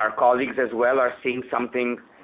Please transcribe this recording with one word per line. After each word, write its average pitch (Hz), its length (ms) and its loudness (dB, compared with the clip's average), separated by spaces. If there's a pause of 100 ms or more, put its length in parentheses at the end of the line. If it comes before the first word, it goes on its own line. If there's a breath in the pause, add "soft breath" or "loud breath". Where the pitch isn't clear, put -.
our 110 160 -2
colleagues 123 420 2
as 120 140 0
well 120 260 2
are 123 140 2 (100)
seeing 127 280 -4
something, 123 480 -2 (260 soft breath)